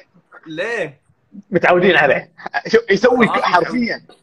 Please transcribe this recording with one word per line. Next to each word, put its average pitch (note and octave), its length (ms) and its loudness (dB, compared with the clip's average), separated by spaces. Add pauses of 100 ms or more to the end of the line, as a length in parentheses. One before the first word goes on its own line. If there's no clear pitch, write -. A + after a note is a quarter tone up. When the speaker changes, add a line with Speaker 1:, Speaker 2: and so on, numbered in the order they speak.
(480)
Speaker 1:
ليه؟ E3+ 540 -8 (500)
Speaker 2:
متعودين F3 440 4
عليه. C#3+ 380 0 (340)
شوف، A3 240 2
يسوي B3 340 2
Speaker 1:
آه، F#3 40 -2
Speaker 2:
ك-، F3+ 80 -2
Speaker 1:
متعود. G3+ 60 -2
Speaker 2:
حرفيا، F3+ 640 -2 (180)